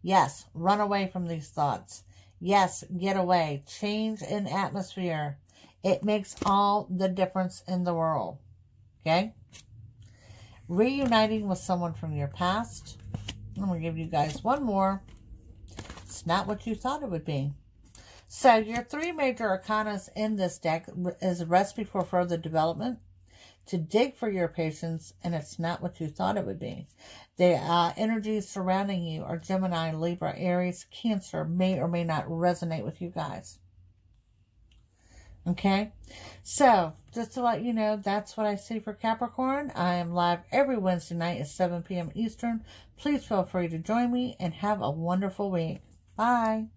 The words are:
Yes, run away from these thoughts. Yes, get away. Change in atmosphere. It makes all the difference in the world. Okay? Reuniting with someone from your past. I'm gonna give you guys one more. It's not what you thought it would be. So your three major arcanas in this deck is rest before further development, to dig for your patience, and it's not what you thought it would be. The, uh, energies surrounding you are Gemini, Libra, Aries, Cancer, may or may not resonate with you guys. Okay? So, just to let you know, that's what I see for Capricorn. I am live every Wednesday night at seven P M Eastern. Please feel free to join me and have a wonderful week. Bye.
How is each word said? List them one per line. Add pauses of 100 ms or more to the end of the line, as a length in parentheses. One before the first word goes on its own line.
Yes,
run
away
from
these
thoughts. (360)
Yes, (120)
get
away.
Change
in
atmosphere. (460)
It
makes (100)
all
the
difference
in
the
world. (600)
Okay? (1300)
Reuniting
with
someone
from
your
past. (580)
I'm
gonna
give
you
guys
one
more. (1040)
It's
not
what
you
thought
it
would
be. (760)
So
your
three
major
arcanas
in
this
deck (320)
is
rest
before
further
development, (680)
to
dig
for
your
patience,
and
it's
not
what
you
thought
it
would
be. (500)
The,
uh,
energies
surrounding
you
are
Gemini,
Libra,
Aries,
Cancer,
may
or
may
not
resonate
with
you
guys. (1900)
Okay? (500)
So, (200)
just
to
let
you
know,
that's
what
I
see
for
Capricorn.
I
am
live (100)
every
Wednesday
night
at
seven
P
M
Eastern. (320)
Please
feel
free
to
join
me
and
have
a
wonderful
week. (340)
Bye. (100)